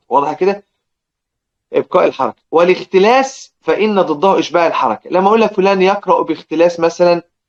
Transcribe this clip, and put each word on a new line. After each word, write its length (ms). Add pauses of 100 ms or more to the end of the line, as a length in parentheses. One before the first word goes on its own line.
واضح 240
كده؟ 300 (1080)
إبقاء 340
الحركة. 280 (160)
والاختلاس 1080
فإن 400
ضده 380
إشباع 280
الحركة. 420
لما 180
أقول 140
لك 120
فلان 280
يقرأ 420
باختلاس 560
مثلًا، 420 (280)